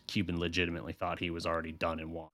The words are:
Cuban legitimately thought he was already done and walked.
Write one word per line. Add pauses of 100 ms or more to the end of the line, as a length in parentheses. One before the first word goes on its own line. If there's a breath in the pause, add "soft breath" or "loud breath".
Cuban
legitimately
thought
he
was
already
done
and
walked.